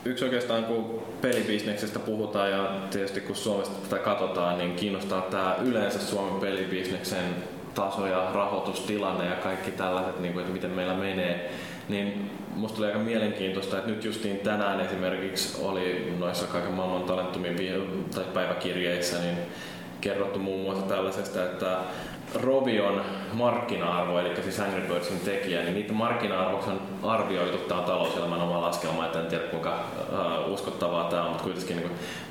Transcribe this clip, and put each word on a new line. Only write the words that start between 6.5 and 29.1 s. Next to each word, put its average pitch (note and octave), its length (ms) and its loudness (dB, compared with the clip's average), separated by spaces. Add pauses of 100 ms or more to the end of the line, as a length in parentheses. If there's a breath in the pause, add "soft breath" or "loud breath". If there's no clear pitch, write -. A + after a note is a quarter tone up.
taso G2 320 0
ja F#2 280 2
rahoitustilanne G2 920 0
ja F2+ 100 2
kaikki F#2+ 340 -2
tällaiset, F#2 500 0
niinku, F2 200 0
että F2+ 120 -2
miten F#2 180 -2
meillä F#2 240 0
menee. F#2 560 0 (380 loud breath)
Niin G2+ 420 0 (240)
musta G#2+ 240 -2
oli G#2+ 80 2
aika G#2 120 2
mielenkiintoista, G#2 800 0
että G2+ 120 -2
nyt G#2+ 140 -2
justiin G2+ 340 0
tänään G2+ 420 2
esimerkiksi F#2 800 0
oli F2+ 560 0
noissa F2+ 280 0
kaiken F2 260 0
maailman F#2 300 0
talenttumien F2+ 560 0
vi-, F#2 460 -2 (100)
tai F#2+ 100 -2 (100)
päiväkirjeissä F2+ 840 0
niin F2 160 0 (640 loud breath)
kerrottu G2 380 0
muun F#2+ 220 -2
muassa F#2+ 220 -2
tällaisesta, F#2+ 600 0
että F#2 320 0 (580 loud breath)
Rovion A2+ 680 4 (300)
markkina-arvo, F2+ 840 2
eli F2+ 240 0
siis F#2+ 180 -2
Angry G2 200 0
Birdsin F2 400 0
tekijä, G2 420 0
niin F2 120 0
niitä G#2 180 0
markkina-arvoksi G2+ 800 2
on F#2+ 100 -2 (220)
arvioitu, F#2+ 560 2
tää F2+ 200 0
on F2 60 0
Talouselämän F2 560 2
oma F2 200 2
laskelma, E2 460 0
että E2 140 0